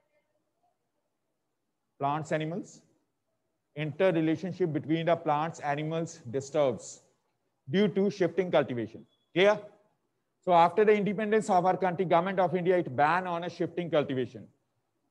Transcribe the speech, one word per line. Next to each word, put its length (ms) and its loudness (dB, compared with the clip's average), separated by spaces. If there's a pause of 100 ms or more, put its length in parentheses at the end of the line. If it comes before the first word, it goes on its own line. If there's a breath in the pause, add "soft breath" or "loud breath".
(2000)
Plants, 320 -4
animals. 500 -6 (920)
Interrelationship 960 -2
between 340 -2
the 100 4
plants, 440 -4
animals 600 -4 (120)
disturbs 720 -2 (680)
due 200 4
to 200 0
shifting 400 -2
cultivation. 560 -2 (280)
Clear? 260 4 (840)
So 120 2
after 320 6
the 80 6
independence 560 0
of 160 4
our 120 2
country, 280 -2
Government 340 2
of 160 2
India, 220 2
it 180 -2
ban 320 2
on 160 -4
a 60 -6
shifting 420 -6
cultivation. 560 -2 (640)